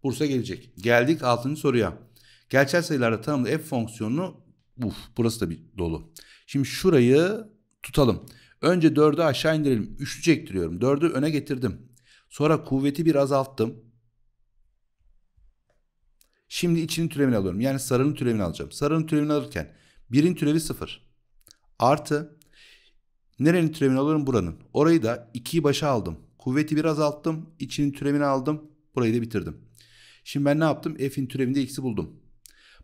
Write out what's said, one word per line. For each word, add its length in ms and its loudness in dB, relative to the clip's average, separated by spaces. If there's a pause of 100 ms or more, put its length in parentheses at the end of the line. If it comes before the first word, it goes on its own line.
Bursa 240 -2
gelecek. 500 -4
Geldik 460 2
altıncı 380 0
soruya. 380 0 (520)
Gerçel 320 4
sayılarda 380 0
tanımlı 280 -2
f 100 0
fonksiyonunu, 840 -4 (400)
uf, 120 -4 (200)
burası 240 0
da 100 -2
bir 100 -10 (180)
dolu. 340 -6 (340)
Şimdi 200 -2
şurayı 840 4 (340)
tutalım. 440 0 (340)
Önce 360 4
dördü 260 4
aşağı 340 0
indirelim. 420 0
Üçlü 240 -10
çektiriyorum. 580 0
Dördü 260 2
öne 240 -2
getirdim. 520 -4 (460)
Sonra 360 0
kuvveti 420 -2
bir 80 4
azalttım. 720 0 (2750)
Şimdi 320 0
içinin 280 -2
türevini 280 2
alıyorum. 240 -2
Yani 180 -2
sarının 360 0
türevini 280 -2
alacağım. 300 -6
Sarının 340 0
türevini 260 0
alırken 440 -4 (340)
birin 240 4
türevi 260 0
sıfır. 480 -10 (720)
Artı 600 0 (1000)
nerenin 340 4
türevini 260 2
alıyorum? 280 0
Buranın. 340 0 (120)
Orayı 300 4
da 320 -4
ikiyi 300 -2
başa 240 0
aldım. 300 -2 (200)
Kuvveti 380 -2
bir 80 2
azalttım. 720 -2
İçinin 340 -2
türevini 320 -2
aldım. 460 -2 (240)
Burayı 200 2
da 80 0
bitirdim. 340 -6 (680)
Şimdi 220 -2
ben 140 2
ne 40 2
yaptım? 320 -2
F'in 300 -4
türevinde 360 -2
x'i 200 -8
buldum. 380 -6 (640)